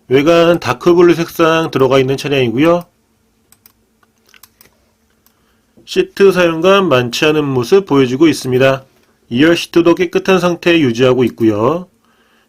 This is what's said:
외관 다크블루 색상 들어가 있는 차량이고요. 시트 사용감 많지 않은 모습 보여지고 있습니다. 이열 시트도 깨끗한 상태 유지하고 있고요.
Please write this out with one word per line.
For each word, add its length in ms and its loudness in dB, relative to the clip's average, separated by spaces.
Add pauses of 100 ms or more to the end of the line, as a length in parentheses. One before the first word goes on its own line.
외관 500 2
다크블루 560 2
색상 560 -2
들어가 280 2
있는 180 -2
차량이고요. 680 -2 (3000)
시트 460 0
사용감 580 0
많지 360 -2
않은 200 0
모습 400 0
보여지고 420 2
있습니다. 560 0 (460)
이열 260 2
시트도 400 0
깨끗한 440 -2
상태 400 0
유지하고 460 0
있고요. 640 -2 (600)